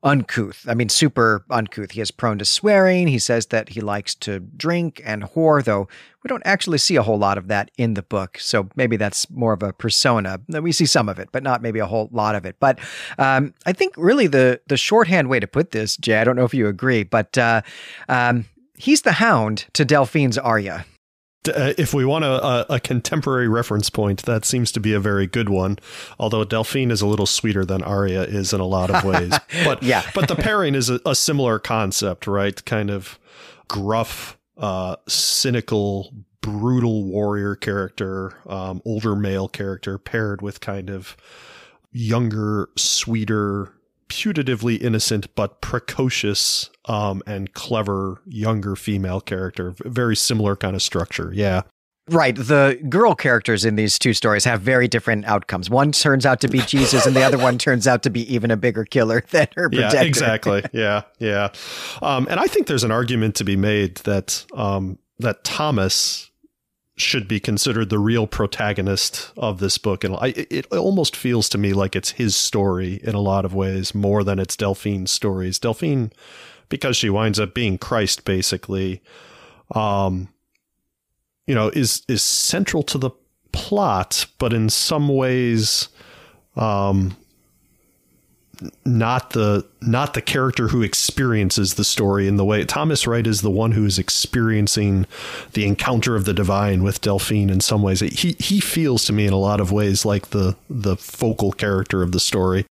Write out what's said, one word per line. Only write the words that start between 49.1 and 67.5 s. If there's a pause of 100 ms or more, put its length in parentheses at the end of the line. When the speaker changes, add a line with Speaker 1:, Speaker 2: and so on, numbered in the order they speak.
Speaker 2:
character.
V-,
very
similar
kind
of
structure.
Yeah. (480)
Speaker 1:
Right.
The (120)
girl
characters
in
these
two
stories
have
very
different
outcomes.
One
turns
out
to
be
Jesus
and
the
other
one
turns
out
to
be (120)
even
a
bigger
killer
<laughs>
than
her
Speaker 2:
Yeah,
Speaker 1:
protector.
Speaker 2:
exactly. (100)
Yeah, (160)
yeah. (500)
Um,
and
I
think
there's
an
argument
to
be
made
that,
um, (220)
that
Thomas (680)
should
be
considered